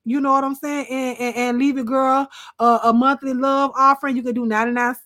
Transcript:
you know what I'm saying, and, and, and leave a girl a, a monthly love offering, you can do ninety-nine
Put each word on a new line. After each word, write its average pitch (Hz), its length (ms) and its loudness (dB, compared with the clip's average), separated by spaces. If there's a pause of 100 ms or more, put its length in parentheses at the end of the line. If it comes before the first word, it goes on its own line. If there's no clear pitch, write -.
you 254 160 -2
know 269 120 0
what 269 120 2
I'm 269 120 -4
saying, 285 340 -6
and, 254 300 -6
and, 240 160 -4
and 240 240 -2
leave 277 180 2
a 262 60 -4
girl 262 440 0 (300)
a, 233 280 4
a 233 80 4
monthly 269 400 2
love 269 420 0
offering, 269 400 2
you 254 80 -4
can 247 100 -4
do 233 140 -2
ninety-nine 240 480 0 (100)